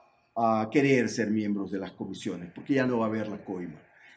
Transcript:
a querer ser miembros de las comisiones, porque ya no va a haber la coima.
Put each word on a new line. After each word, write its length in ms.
a 100
querer 380
ser 220
miembros 400
de 80
las 120
comisiones, 600
porque 220
ya 100
no 140
va 60
a 40
haber 180
la 160
coima. 360